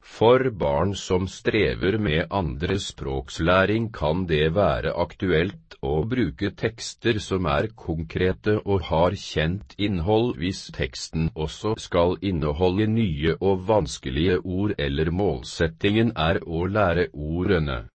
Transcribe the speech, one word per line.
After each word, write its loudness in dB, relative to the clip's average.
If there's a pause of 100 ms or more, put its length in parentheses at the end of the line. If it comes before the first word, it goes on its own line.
For 4
barn 0
som 0
strever 0
med 0
andre -2
språkslæring 0
kan 0
det 2
være 2
aktuelt -2
å 0
bruke -2
tekster -4
som -2
er 0
konkrete -2
og 0
har 4
kjent -4
innhold 0
hvis -4
teksten -4
også -4
skal 2
inneholde 0
nye 0
og 0
vanskelige 0
ord -2
eller 0
målsettingen 0
er 0
å -4
lære 2
ordene. 0 (160)